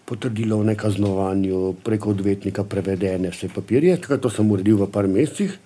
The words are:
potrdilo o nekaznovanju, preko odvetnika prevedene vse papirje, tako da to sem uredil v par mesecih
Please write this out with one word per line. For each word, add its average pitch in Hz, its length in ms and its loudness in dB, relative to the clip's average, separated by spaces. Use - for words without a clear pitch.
potrdilo 110 540 -2
o 104 80 2
nekaznovanju, 95 1120 0
preko 107 320 -2
odvetnika 98 520 -2
prevedene 95 680 -2
vse 90 200 -8
papirje, 151 480 2
tako 139 180 -2
da 127 40 0
to 131 100 0
sem 107 180 0
uredil 104 300 4
v 98 100 2
par 101 180 0
mesecih 127 600 0